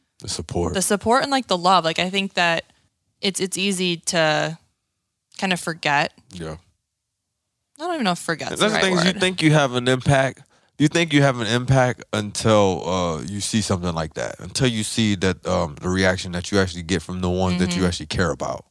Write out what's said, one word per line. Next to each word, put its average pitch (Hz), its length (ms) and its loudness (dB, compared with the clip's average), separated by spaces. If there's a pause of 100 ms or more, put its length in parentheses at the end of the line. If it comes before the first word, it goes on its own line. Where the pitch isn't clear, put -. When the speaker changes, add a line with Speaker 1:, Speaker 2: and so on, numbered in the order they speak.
(200)
Speaker 1:
The - 80 -14
support. - 460 -4
Speaker 2:
the 196 80 -2
support 220 420 2
and, 285 80 -4
like, 262 160 0
the 185 100 0
love. 175 280 4
Like, 165 140 -2
I 175 100 0
think 196 240 -2
that 170 320 0 (560)
it's, 196 180 -2
it's 185 180 -4
easy 185 400 0 (100)
to 156 500 0 (800)
kind 190 160 -2
of 175 80 -4
forget. 151 500 0 (200)
Speaker 1:
Yeah. 80 240 -12 (1200)
Speaker 2:
I 302 40 -10
don't 349 100 -4
even 311 120 -4
know 180 80 2
if 170 60 -6
forget's 143 320 -6
Speaker 1:
That's - 100 -4
Speaker 2:
the 196 80 4
Speaker 1:
the 214 40 0
Speaker 2:
right - 100 0
Speaker 1:
thing 190 140 2
is 170 80 2
you 190 80 0
Speaker 2:
word. - 60 -10
Speaker 1:
think 185 220 0
you 156 100 6
have 143 240 4
an 123 120 -2
impact. 135 540 2 (380)
You 147 80 6
think 165 260 0
you 143 80 6
have 135 180 4
an 113 80 -2
impact 123 560 2 (100)
until, 104 760 2
uh, 87 340 -2
you 92 180 -8
see 107 220 -2
something 87 320 -2
like 80 220 -6
that. 57 240 -8
Until 110 280 -2
you 113 160 -2
see 107 320 0
that, 90 300 -2
um, 87 360 -2
the 87 80 -4
reaction 92 440 0
that 87 180 -8
you 101 80 2
actually 90 240 -2
get 85 180 -2
from 92 200 -8
the 90 80 0
ones 90 300 0
that 92 120 0
you 90 60 -4
Speaker 2:
Mm-hmm. 92 80 2
Speaker 1:
actually 90 220 -2
care 85 240 0
about. - 400 -8